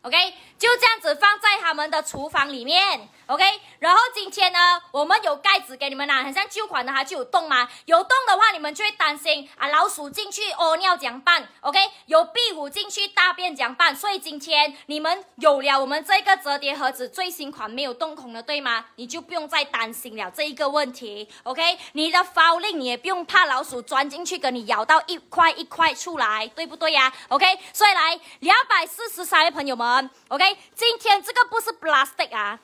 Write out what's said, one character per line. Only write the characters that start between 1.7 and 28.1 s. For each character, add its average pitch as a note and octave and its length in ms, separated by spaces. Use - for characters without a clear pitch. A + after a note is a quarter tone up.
们 D4+ 160
的 D#4 140
厨 C#4 240
房 D4 220
里 B3+ 160
面。 D#4+ 440
OK， D4+ 160
然 E4 160
后 A4 80
今 G4 200
天 F#4 200
呢， F4 380
我 D4 160
们 G4+ 160
有 D#4 140
盖 G4 240
子 C4 180
给 C#4 100
你 C#4 60
们 C#4 140
拿， C4+ 160
很 C4+ 100
像 F#4+ 160
旧 G#4+ 160
款 C4 180
的 C4 80
它 C4+ 120
就 D#4 140
有 B3 80
洞 E4+ 220
嘛。 B3 220
有 E4+ 180
洞 - 60
的 G4+ 100
话， G#4+ 160
你 F#4+ 60
们 D4+ 160
就 G#4+ 100
会 G#4 100
担 D#4 220
心 C#4+ 400
啊， C4+ 120
老 D#4 200
鼠 D4 220
进 G4+ 220
去 G4 100
屙 D#4+ 240
尿 F#4 200
怎 C#4 60
样 B3+ 180
办？ D#4+ 260
OK， C#4+ 180
有 D#4+ 180
壁 G4 140
虎 C#4+ 120
进 G4+ 220
去 G4+ 180
大 F#4 240
便 F4+ 240
怎 C4+ 60
样 B3 140
办？ D#4+ 200
所 G4+ 140
以 G4 80
今 D4+ 220
天 D4+ 360
你 D4+ 120
们 E4+ 240
有 C#4+ 260
了 C#4 180
我 C4+ 60
们 C#4+ 180
这 G4 200
个 F#4+ 140
折 C#4+ 200
叠 C#4 180
盒 C4 160
子 B3 160
最 F#4 220
新 D4 220
款 A3 180
没 B3+ 140
有 B3+ 100
洞 D4+ 220
孔 B3+ 180
的， A3+ 80
对 D4 180
吗？ A#3 260
你 A#3+ 100
就 D4+ 160
不 - 120
用 D4+ 140
再 D4 160
担 A3+ 300
心 A3+ 220
了 F#3+ 160
这 G#3 100
一 C#4 140
个 D4 120
问 C#4+ 240
题。 G#3 380
OK， E4 340
你 D#4 180
的 F4 80
fouling E4+ 440
你 C4 80
也 A#3+ 120
不 E4 100
用 F4+ 180
怕 F#4 200
老 C4+ 160
鼠 C4 180
钻 C#4 300
进 D#4+ 160
去 F4 140
跟 B3+ 160
你 A3+ 100
咬 G#3+ 180
到 D#4 220
一 F4 120
块 E4 340
一 D#4+ 140
块 D#4+ 280
出 E4 240
来， A3 380
对 D#4+ 100
不 C#4+ 100
对 D#4+ 180
呀？ C4 200
OK， C#4 180
所 G#4+ 140
以 G4+ 60
来 E4 260